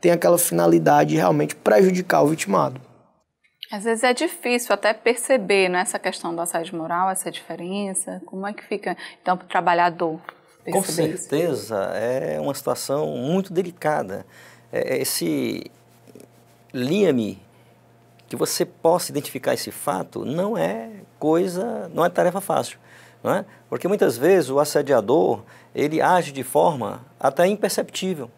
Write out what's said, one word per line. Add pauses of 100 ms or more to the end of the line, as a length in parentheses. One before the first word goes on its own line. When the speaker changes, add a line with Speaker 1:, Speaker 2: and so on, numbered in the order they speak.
Speaker 1:
tem
aquela
finalidade
de
realmente
prejudicar
o
vitimado. (880)
Speaker 2:
Às
vezes
é
difícil
até
perceber,
né,
essa
questão
do
assédio
moral,
essa
diferença.
Como
é
que
fica, (240)
então,
pro
trabalhador (460)
Speaker 3:
Com
Speaker 2:
perceber
isso?
Speaker 3:
certeza, (180)
é
uma
situação
muito
delicada. (480)
É,
é
esse (1040)
liame (840)
que
você
possa
identificar
esse
fato
não
é (300)
coisa,
não
é
tarefa
fácil, (440)
não
é? (240)
Porque
muitas
vezes
o
assediador, (320)
ele
age
de
forma (140)
até
imperceptível